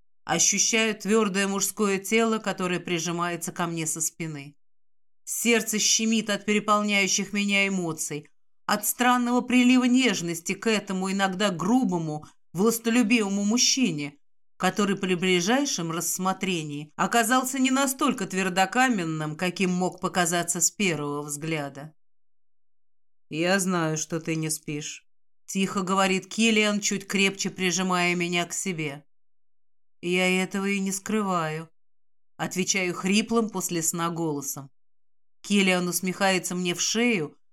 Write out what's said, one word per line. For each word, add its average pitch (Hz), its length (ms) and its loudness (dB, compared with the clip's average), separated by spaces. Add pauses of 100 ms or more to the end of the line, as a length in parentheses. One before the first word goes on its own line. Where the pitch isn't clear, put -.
(240)
Ощущаю 214 720 2
твёрдое 202 540 2
мужское 196 500 0
тело, 220 380 2
которое 185 440 -2
прижимается 175 680 -4
ко 175 160 -4
мне 165 200 -4
со 156 160 -4
спины. 147 560 -8 (680)
Сердце 220 540 0
щемит 220 500 2
от 202 160 -2
переполняющих 208 880 2
меня 202 340 2
эмоций – 160 640 -4 (420)
от 208 160 -2
странного 247 540 2
прилива 247 420 6
нежности 190 720 2
к - 160 -4
этому 196 400 -2
иногда 196 400 0
грубому, 180 760 0 (280)
властолюбивому 220 920 2
мужчине, 202 720 0 (420)
который 196 380 2
при 185 200 0
ближайшем 185 760 0
рассмотрении 170 1040 -4
оказался 254 640 2
не 254 140 2
настолько 269 560 0
твердокаменным, 185 1040 0
каким 180 380 -2
мог 180 280 -2
показаться 175 600 0
с - 100 2
первого 147 520 -2
взгляда. 147 720 -8 (1400)
«Я 175 300 0
знаю, 170 380 0
что 156 240 -6
ты 160 160 -4
не 156 140 -4
спишь», — - 540 -10 (420)
тихо 190 360 -2
говорит 190 460 0
Киллиан, 214 500 2
чуть 202 300 -4
крепче 196 420 0
прижимая 180 640 0
меня 175 320 -2
к 170 60 -12
себе. 151 520 -6 (960)
«Я 185 440 2
этого 196 240 -4
и 196 100 0
не 196 140 -2
скрываю», — 180 760 -4 (680)
отвечаю 180 580 -2
хриплым 214 560 0
после 170 320 -4
сна 170 280 -2
голосом. 147 600 -6 (720)
Киллиан 185 460 2
усмехается 180 640 0
мне 180 200 -2
в 170 60 -4
шею, 220 560 0 (160)